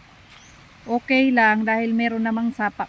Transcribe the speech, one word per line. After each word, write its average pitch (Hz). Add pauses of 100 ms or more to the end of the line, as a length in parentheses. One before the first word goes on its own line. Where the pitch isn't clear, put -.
(840)
okay 262
lang 220
dahil 226
meron 226
namang 226
sapa 208